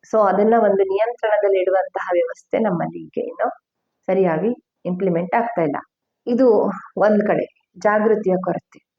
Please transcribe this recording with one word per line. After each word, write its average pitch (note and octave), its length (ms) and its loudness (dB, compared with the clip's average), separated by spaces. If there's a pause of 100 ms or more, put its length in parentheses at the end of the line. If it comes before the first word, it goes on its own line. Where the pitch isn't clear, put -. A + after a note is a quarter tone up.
(120)
So G#3+ 180 4
ಅದನ್ನ G#3 280 2
ಒಂದು G3 260 2
ನಿಯಂತ್ರಣದಲ್ಲಿ G3+ 760 2
ಇಡುವಂತಹ F#3 520 -2
ವ್ಯವಸ್ಥೆ F3 460 -4
ನಮ್ಮಲ್ಲಿ E3 460 -4
ಈಗ D3+ 120 -12
ಇನ್ನು E3 320 -4 (560)
ಸರಿಯಾಗಿ F#3 500 0 (300)
ಇಂಪ್ಲಿಮೆಂಟ್ F3+ 500 -2
ಆಗ್ತಾ A#3 260 -2
ಇಲ್ಲ. D3 140 -2 (520)
ಇದು A#3 440 2 (260)
ಒಂದ್ G#3 300 2
ಕಡೆ - 500 -4
ಜಾಗೃತಿಯ G#3+ 560 0 (100)
ಕೊರತೆ. - 420 -8 (140)